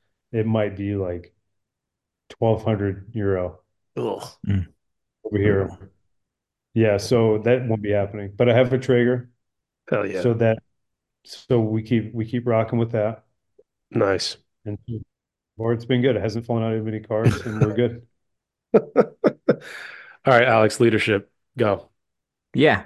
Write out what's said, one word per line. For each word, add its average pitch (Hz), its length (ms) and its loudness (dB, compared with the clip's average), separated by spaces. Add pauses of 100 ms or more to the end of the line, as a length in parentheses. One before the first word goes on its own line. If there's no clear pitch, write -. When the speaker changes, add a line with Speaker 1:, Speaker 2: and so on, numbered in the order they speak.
(320)
Speaker 1:
it 113 140 -2
might 107 320 0
be, 101 180 -4
like, 90 400 -6 (960)
twelve 113 340 0
hundred 101 500 -4
euro 95 460 -4 (380)
Speaker 2:
Ugh. 107 260 -6 (240)
Speaker 3:
Mm. 95 200 -2 (580)
Speaker 1:
over 104 120 -4
here. 98 300 0
Speaker 3:
Brutal. - 220 -18 (840)
Speaker 1:
Yeah, 110 220 4
so 107 440 2
that 120 280 0
won't 110 140 -2
be 104 100 -4
happening. 101 420 -4
But 120 140 2
I 117 80 4
have 123 160 4
a 131 60 2
Traeger. 123 520 0 (600)
Speaker 2:
Hell 104 160 0
yeah. 98 160 -6
Speaker 1:
So 120 140 2
that, 113 240 0 (640)
so - 340 -2
we 110 240 0
keep, 113 300 -2
we 113 120 -6
keep 123 220 -6
rocking 113 320 0
with 117 120 -2
that. 110 340 -4 (680)
Speaker 2:
Nice. 98 460 0 (260)
Speaker 1:
And, 104 140 -8 (800)
or 113 160 -2
it's 117 100 -4
been 123 180 0
good. 123 140 2
It 98 60 -2
hasn't 113 240 -4
fallen 117 180 -2
out 113 100 -2
of 110 140 -4
any 110 140 -8
cars, 110 440 0
and 107 140 -8
we're 107 140 0
good. 120 340 -2 (680)
Speaker 2:
<laughs> - 0 -
All 220 100 6 (1400)
right, 123 220 6
Alex, 110 320 4
leadership, 110 500 2 (280)
go. 107 320 0 (640)
Speaker 3:
Yeah, 127 320 2